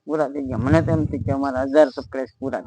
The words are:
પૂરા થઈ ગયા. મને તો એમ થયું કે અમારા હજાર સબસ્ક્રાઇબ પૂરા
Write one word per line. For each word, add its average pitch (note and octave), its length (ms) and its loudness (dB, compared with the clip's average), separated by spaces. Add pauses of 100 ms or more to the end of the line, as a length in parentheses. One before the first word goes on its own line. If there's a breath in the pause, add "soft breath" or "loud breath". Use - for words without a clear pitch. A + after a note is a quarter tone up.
પૂરા D3 260 -2
થઈ C#3 160 -8
ગયા. A#2 160 -4
મને D#3 180 4
તો E3 100 -2
એમ D#3 140 0
થયું C#3+ 180 -4
કે C#3 80 -2
અમારા C3+ 400 -2
હજાર D3 240 8
સબસ્ક્રાઇબ C3 420 -8
પૂરા A#2+ 280 -6